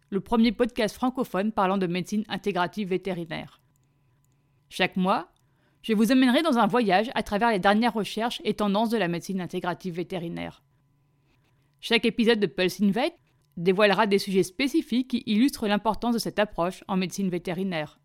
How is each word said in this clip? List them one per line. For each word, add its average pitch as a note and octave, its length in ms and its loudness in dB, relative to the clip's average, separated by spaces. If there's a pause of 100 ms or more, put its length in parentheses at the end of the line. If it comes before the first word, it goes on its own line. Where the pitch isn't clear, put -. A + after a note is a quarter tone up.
(100)
le G3 100 -2
premier A#3 320 2
podcast A3+ 420 -2
francophone A3 560 -2
parlant G3 260 0
de F#3+ 120 0
médecine F3+ 400 -4
intégrative F3+ 640 -4
vétérinaire. E3+ 720 -6 (1080)
Chaque F#3 260 -2
mois, G3+ 380 -2 (500)
je A3 100 -2
vous G#3+ 200 4
emmènerai C4 300 4
dans D4 160 2
un G#3+ 100 4
voyage G#3+ 480 2
à G#3+ 80 -2
travers - 260 0
les G#3 80 0
dernières G#3 360 2
recherches A3 500 -4
et G#3+ 100 -2
tendances G#3 360 0
de A#3 60 -2
la F#3 120 0
médecine F3 320 -6
intégrative F3 540 -6
vétérinaire. E3+ 680 -8 (1160)
Chaque A#3 240 0
épisode A3+ 340 2
de G3+ 80 0
Pulse F3+ 340 -2
in G3+ 120 4
Vet C4+ 240 -2 (400)
dévoilera F#3+ 500 4
des G3 140 4
sujets F#3+ 240 2
spécifiques C4 680 -2
qui - 160 -4
illustrent A3 400 2
l'importance G#3 480 0
de A3 60 -2
cette - 180 -6
approche F#3 480 -2
en F#3+ 100 -2
médecine F#3 320 -2
vétérinaire. F3 760 -6